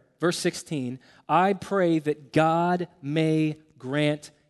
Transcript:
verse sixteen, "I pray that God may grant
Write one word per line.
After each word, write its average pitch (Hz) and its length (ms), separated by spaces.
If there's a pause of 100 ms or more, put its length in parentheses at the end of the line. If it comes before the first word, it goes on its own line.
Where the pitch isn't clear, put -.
(180)
verse 170 200
sixteen, 131 600 (300)
"I 180 240
pray 185 460
that 147 340
God 170 560 (140)
may 156 560 (200)
grant 147 520 (200)